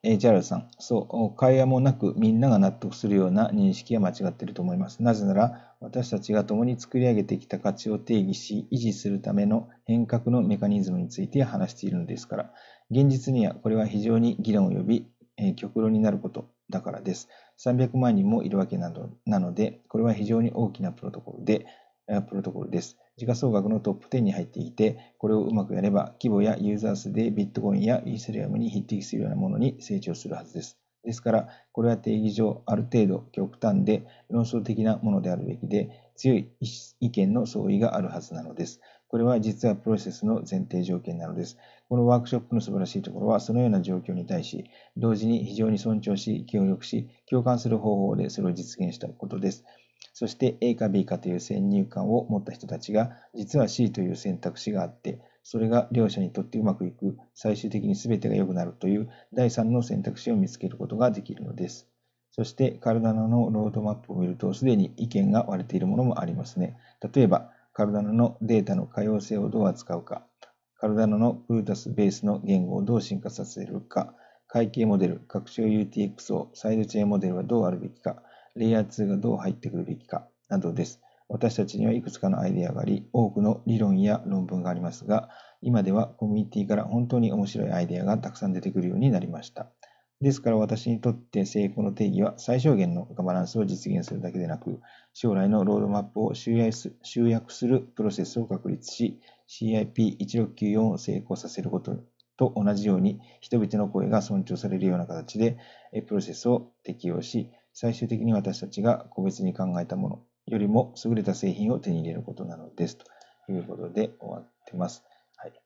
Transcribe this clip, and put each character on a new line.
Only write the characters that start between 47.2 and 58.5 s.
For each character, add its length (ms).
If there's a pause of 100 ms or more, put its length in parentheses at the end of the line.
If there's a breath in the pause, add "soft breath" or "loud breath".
共 140
感 160
す 100
る 80
方 300
法 80
で 140
そ 120
れ 80
を 40
実 280
現 120
し 60
た 80
こ 200
と 120
で 120
す。 120 (500 loud breath)
そ 140
し 80
て、 260
A 140
か 140
B 160
か 140
と 100
い 60
う 40
先 300
入 160
観 240
を 200
持 100
っ 40
た 80
人 160
た 120
ち 120
が、 200 (240 loud breath)
実 240
は 80
C 240
と 100
い 100
う 40
選 240
択 200
肢 120
が 120
あ 40
っ 20
て、 320 (220 soft breath)
そ 160
れ 100
が 220
両 180
者 100
に 120
と 100
っ 20
て 160
う 40
ま 120
く 100
い 60
く、 260 (160)
最 220
終 140
的 160
に 100
全 240
て 80
が 80
良 100
く 80